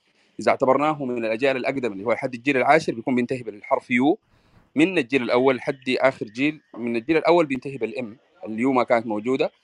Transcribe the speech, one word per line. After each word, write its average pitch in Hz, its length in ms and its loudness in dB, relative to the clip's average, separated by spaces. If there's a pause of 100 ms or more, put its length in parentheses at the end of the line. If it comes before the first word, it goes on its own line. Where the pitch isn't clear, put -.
(400)
إذا 110 120 2
اعتبرناه 139 540 2
من 120 200 -4
الأجيال 123 320 0
الأقدم، 123 360 -4
اللي 98 120 -8
هو 117 60 2
لحد 123 220 -2
الجيل 127 240 0
العاشر، 139 360 2
بيكون 123 220 -2
بينتهي 123 280 -2
بالحرف 110 480 -4
يو 135 280 2 (560)
من 180 220 2
الجيل 131 260 0
الأول 127 320 2
لحد 131 340 -6
آخر 131 360 0
جيل. 135 360 -4 (160)
من 117 180 -4
الجيل 123 220 0
الأول 165 280 4
بينتهي 135 320 -6
بالإم، 113 400 -6 (300)
اليو 113 240 0
ما 123 120 4
كانت 117 240 2
موجودة. 117 440 -2 (120)